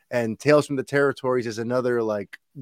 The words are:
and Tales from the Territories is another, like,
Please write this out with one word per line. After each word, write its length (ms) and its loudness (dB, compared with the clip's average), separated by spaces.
and 260 0
Tales 300 4
from 80 -4
the 80 -2
Territories 640 0
is 100 -8
another, 460 0
like, 340 -4